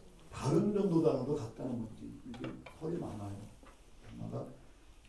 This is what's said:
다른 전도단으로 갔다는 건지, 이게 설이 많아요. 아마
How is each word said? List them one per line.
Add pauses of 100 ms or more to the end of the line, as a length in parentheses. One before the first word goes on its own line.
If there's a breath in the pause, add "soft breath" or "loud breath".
(320)
다른
전도단으로
갔다는
건지, (160)
이게 (300)
설이
많아요. (880)
아마 (640 soft breath)